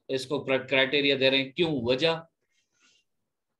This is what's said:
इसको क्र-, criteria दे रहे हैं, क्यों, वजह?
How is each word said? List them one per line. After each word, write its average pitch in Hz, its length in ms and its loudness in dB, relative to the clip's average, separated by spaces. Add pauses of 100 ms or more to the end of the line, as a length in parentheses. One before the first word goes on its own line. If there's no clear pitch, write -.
इसको 135 300 -4
क्र-, 127 300 -2
criteria 139 460 2
दे 131 140 4
रहे 135 100 2
हैं, 135 140 -6
क्यों, 160 300 -2
वजह? 135 280 2 (1500)